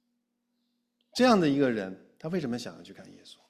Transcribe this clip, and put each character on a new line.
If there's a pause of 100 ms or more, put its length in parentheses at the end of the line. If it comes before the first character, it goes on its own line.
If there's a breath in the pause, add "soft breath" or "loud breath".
(1160)
这
样
的
一
个
人，
他
为
什
么
想
要
去
看
耶
稣？ (140)